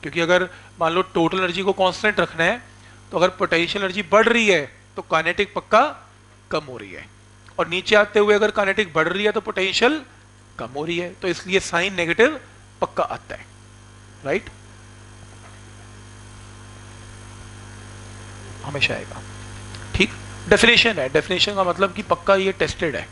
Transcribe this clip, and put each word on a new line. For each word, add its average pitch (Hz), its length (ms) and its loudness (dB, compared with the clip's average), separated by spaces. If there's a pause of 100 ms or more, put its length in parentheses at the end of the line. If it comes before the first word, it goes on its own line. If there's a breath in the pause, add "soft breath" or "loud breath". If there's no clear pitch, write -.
क्योंकि 160 200 -6
अगर 175 260 4 (340 loud breath)
मान 165 120 2
लो 180 80 2 (120)
total 170 240 2
energy 185 260 -2
को 190 100 0
constant 190 460 0
रखना 165 240 0
है, 220 180 0 (500 loud breath)
तो 185 60 -4
अगर 175 120 4
potential 170 540 0
energy 190 180 -4 (100)
बढ़ 214 160 6
रही 233 200 4
है 165 180 4 (320)
तो 190 40 -10
kinetic 175 520 -2
पक्का 214 280 4 (720)
कम 156 120 -2
हो 127 140 -14
रही 101 140 -16
है, 78 140 -16 (520)
और 165 100 0
नीचे 185 280 0
आते 208 240 4
हुए 208 160 6
अगर 208 160 2
kinetic 196 420 0
बढ़ 156 140 2
रही 190 160 -2
है 208 80 2
तो 208 100 -2
potential 220 600 0 (580)
कम 120 160 -8
हो 147 100 -4
रही 170 120 -4
है, 175 160 -8
तो - 140 -6
इसलिए 180 340 0
sign 180 340 -2
negative 180 440 2 (420)
पक्का - 240 -2
आता - 300 -10
है, - 100 -18 (800)
Right? 165 240 -4 (4000)
हमेशा - 280 -2
आएगा, - 280 -10 (760)
ठीक? 190 160 4 (380)
Definition 226 500 6
है, 131 100 0
Definition 170 460 0
का 196 80 2
मतलब 180 300 0
कि 190 100 -8
पक्का 196 320 2
ये 190 180 2
tested 156 420 -2
है। 82 160 -8